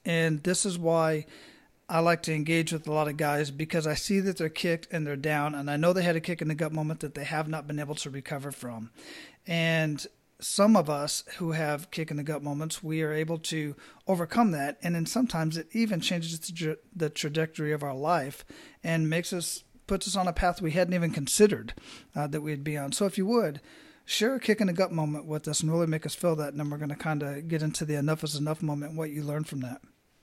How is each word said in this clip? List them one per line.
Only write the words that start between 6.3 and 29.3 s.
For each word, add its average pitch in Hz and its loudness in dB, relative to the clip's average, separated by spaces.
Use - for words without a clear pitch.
in 165 -2
the 156 0
gut 156 -2
moment 156 -4
that 147 -8
they 143 -8
have 156 -2
not 151 -6
been 147 -4
able 151 -6
to 147 -8
recover 139 -8
from. 117 -10
And 165 0
some 208 6
of 156 4
us 147 -2
who 170 -2
have 156 -2
kick 160 -4
in 147 -2
the 147 -2
gut 147 -4
moments, 147 -4
we 160 -2
are 151 0
able 160 0
to 156 -4
overcome 185 4
that, 143 -2
and 170 0
then 165 0
sometimes 165 0
it 165 -8
even 214 2
changes 165 -2
the 175 -10
tra-, 160 -2
the 156 0
trajectory 156 -2
of 147 -2
our 139 -4
life 143 0
and 160 2
makes 170 0
us, - -4
puts 190 0
us 190 -2
on 185 2
a 170 0
path 175 2
we 160 0
hadn't 180 2
even 170 2
considered, 143 4
uh, 147 0
that 151 -4
we'd 147 -4
be 151 -2
on. 143 -4
So 208 2
if 190 0
you 190 2
would, 196 2
share 240 2
a 254 -2
kick 214 4
in 196 4
the 180 2
gut 175 2
moment 151 -2
with 151 -4
us 151 0
and 156 2
really 170 4
make 156 0
us - -4
feel 170 2
that, 151 -2
and 143 -6
then 147 -2
we're 147 -4
gonna 151 -4
kinda 147 -2
get 165 0
into 156 -2
the 147 0
enough 151 2
is 151 -4
enough 151 -2
moment 147 -2
and 160 -6
what 160 -4
you 147 -6
learned 147 -2